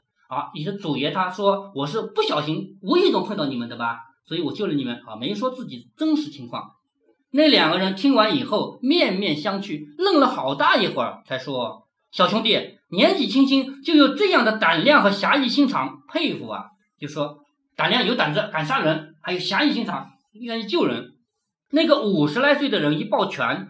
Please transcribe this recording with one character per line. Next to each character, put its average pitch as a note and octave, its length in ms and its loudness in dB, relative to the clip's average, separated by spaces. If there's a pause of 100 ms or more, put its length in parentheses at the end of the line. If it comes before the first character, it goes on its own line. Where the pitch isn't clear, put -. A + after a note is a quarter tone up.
(280)
啊， C#3 260 -6
你 D3+ 100 -8
的 G3 80 -6
祖 E3+ 240 -4
爷 C3+ 140 -2
他 F#3 180 -2
说 G3+ 460 0
我 C#3 120 -2
是 G#3+ 140 -4
不 - 220 -2
小 - 180 0
心 - 400 -6
无 A3+ 160 0
意 F4+ 140 6
中 G3+ 120 2
碰 G#3 140 -6
到 D3+ 100 -2
你 C3 100 -6
们 A#2 120 -6
的 A#2+ 80 -12
吧， A#2 220 -6 (280)
所 D#3+ 100 -8
以 F3 40 -2
我 C#3+ 120 -4
救 G#3 140 -4
了 E3+ 60 -2
你 C#3 120 0
们 A#2+ 100 -6 (120)
啊， A2 100 -14
没 C#3 180 -6
说 A3+ 160 -4
自 B3+ 160 -10
己 B2+ 300 -16
真 D#4 200 0
实 D4 140 -6
情 B2 160 -16
况。 A#2 240 -12 (600)
那 D4+ 160 4
两 F3 220 4
个 F3 80 2
人 F#3+ 180 0
听 C#4 180 2
完 G#3+ 200 4
以 B2+ 100 -2
后 F#3 360 -4
面 C#4 340 2
面 F#3 220 -2
相 G3 240 -4
觑， D3+ 240 -10 (140)
愣 F4+ 220 4
了 C4+ 60 6
好 C#3 280 -4
大 D#4 220 4
一 G#3 100 2
会 C3 160 -4
儿， G#2+ 240 -8
才 C3+ 120 -6
说 B2 440 -8 (300)
：“小 F#3 140 4
兄 G#3 160 0
弟， G3+ 140 2 (340)
年 C4+ 280 4
纪 B3+ 80 0
轻 B3+ 180 4
轻 C4+ 380 0
就 E4 120 0
有 C#4+ 200 6
这 G4+ 160 2
样 D4+ 120 4
的 A3 140 2
胆 E3+ 280 2
量 C4+ 180 6
和 G3 80 4
侠 G3 260 0
义 C#4 100 0
心 C4+ 220 2
肠， C#3 300 -4 (120)
佩 C#4+ 240 -2
服 B2 140 -12
啊。” G2+ 160 -10 (340)
就 D3 80 -10
说 D3+ 340 -8 (360)
胆 D#3 140 0
量 A#3 160 0
有 A#3 80 0
胆 G3+ 180 0
子， G3 180 -2
敢 D#3 140 -4
杀 G3+ 160 -2
人； - 400 -2
还 F3+ 140 -6
有 F3+ 40 -4
侠 G3 240 -2
义 D4 80 2
心 G#3+ 140 -2
肠， D3+ 220 -8 (340)
愿 A#3 200 -8
意 G#3+ 40 -8
救 A3 220 0
人。 A#2 260 -6 (600)
那 D#4+ 140 4
个 D#4 140 4
五 F3+ 260 2
十 D3+ 140 -2
来 C#4+ 140 4
岁 C#4+ 160 -2
的 G3+ 100 0
人 D3+ 180 0
一 A3+ 60 -4
抱 A#3 220 0
拳 C3+ 440 -4